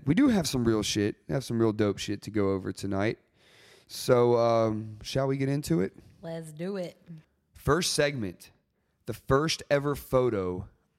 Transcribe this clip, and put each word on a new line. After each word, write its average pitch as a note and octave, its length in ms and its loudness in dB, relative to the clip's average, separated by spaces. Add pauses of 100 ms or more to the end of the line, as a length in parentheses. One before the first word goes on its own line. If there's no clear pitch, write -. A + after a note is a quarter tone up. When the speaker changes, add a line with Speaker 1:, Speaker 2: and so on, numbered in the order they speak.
Speaker 1:
we C#3+ 80 2
do C4+ 140 6
have G3 180 2
some B2 180 -2
real A2 180 2
shit, G2+ 340 -2 (120)
have C#3 160 -4
some A#2 160 -4
real A2+ 120 4
dope G#2 260 0
shit - 240 -8
to - 80 -10
go G2+ 220 0
over G2 200 -4
tonight. G2 460 -4 (680)
So, A#2+ 500 4
um, A2 640 2
shall C3+ 240 -2
we C3+ 100 -2
get C3+ 120 0
into D3+ 320 0
it? F#3+ 120 -4 (300)
Speaker 2:
Let's E3 300 -12
do F3 240 -8
it. F3 200 -10 (560)
Speaker 1:
First D#3+ 400 0
segment, C#3+ 580 -2 (560)
the A#2 60 -8
first C#3 580 0
ever C#3+ 240 2
photo G#2+ 720 0 (320)